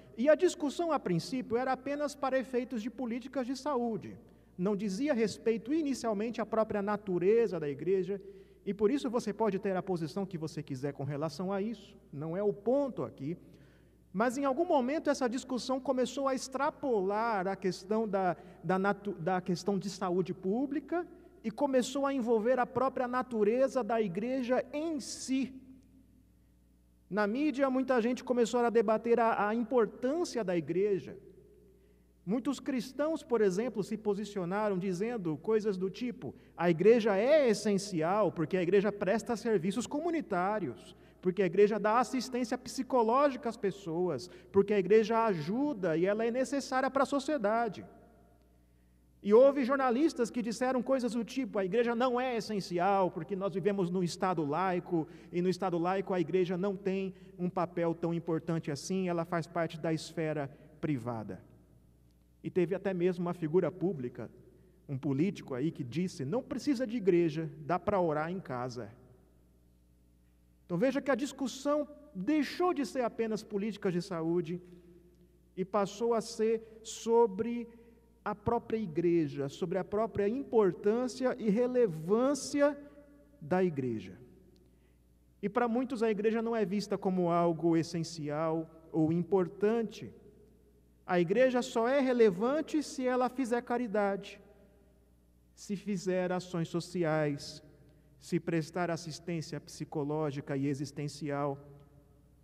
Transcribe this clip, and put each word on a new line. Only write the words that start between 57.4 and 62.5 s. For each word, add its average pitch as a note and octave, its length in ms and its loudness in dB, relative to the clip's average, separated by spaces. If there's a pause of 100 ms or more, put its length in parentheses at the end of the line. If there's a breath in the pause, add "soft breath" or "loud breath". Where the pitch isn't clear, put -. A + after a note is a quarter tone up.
papel E3+ 440 0
tão E3+ 200 -2
importante E3 560 -2
assim, F#3 380 -2
ela E3+ 160 0
faz E3+ 220 -4
parte E3 320 -4
da D#3+ 140 -2
esfera D#3 580 -4 (300 loud breath)
privada." A2+ 640 -4 (1000)
E E3 60 -4
teve F3 260 0